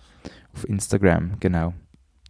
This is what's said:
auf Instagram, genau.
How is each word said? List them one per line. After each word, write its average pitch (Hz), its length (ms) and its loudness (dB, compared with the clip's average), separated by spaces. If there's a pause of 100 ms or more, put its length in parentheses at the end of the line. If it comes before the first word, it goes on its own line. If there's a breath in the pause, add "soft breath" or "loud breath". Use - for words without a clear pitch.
(540 loud breath)
auf - 140 -12
Instagram, 98 720 2
genau. 85 340 0 (560)